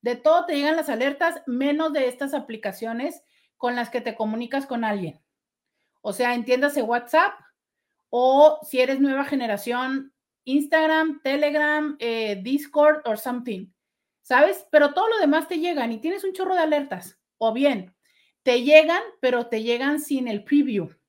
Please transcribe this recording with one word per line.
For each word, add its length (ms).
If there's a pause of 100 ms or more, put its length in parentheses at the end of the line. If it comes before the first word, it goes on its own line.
De 140
todo 320
te 80
llegan 220
las 120
alertas, 580
menos 460
de 140
estas 280
aplicaciones 920 (320)
con 180
las 160
que 100
te 140
comunicas 520
con 180
alguien. 360 (840)
O 100
sea, 220
entiéndase 480
WhatsApp, 500 (760)
o 520
si 180
eres 200
nueva 240
generación, 920 (300)
Instagram, 760
Telegram, 760
eh, 460
Discord 600
or 120
something, 480 (560)
¿sabes? 480
Pero 240
todo 140
lo 100
demás 300
te 100
llegan 320
y 80
tienes 240
un 100
chorro 220
de 60
alertas. 580 (200)
O 140
bien, 400 (520)
te 180
llegan, 400 (180)
pero 280
te 160
llegan 360
sin 280
el 160
preview. 460 (180)